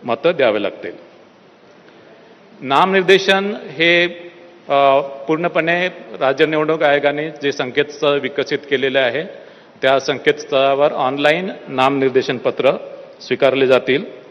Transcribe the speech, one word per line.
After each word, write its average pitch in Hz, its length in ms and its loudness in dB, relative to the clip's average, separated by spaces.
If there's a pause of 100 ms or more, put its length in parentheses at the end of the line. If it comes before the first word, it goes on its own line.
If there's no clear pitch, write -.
मतं 123 280 0
द्यावे 113 320 2
लागतील. 90 280 -8 (1700)
नामनिर्देशन 190 920 2 (140)
हे, 170 360 2 (640)
अ, 139 300 4
पूर्णपणे 170 880 -2 (320)
राज्य 139 260 2
निवडणूक 156 380 0
आयोगाने 143 460 0
जे 143 220 -4
संकेतस्थळ 143 680 -2
विकसित 135 400 -4 (100)
केलेले 135 300 0
आहे, 131 240 0 (580)
त्या 135 180 2
संकेतस्थळावर 139 920 0
ऑनलाइन 147 600 0 (160)
नामनिर्देशन 131 680 0
पत्र 127 340 0 (500)
स्वीकारले 135 460 2
जातील 131 380 2 (260)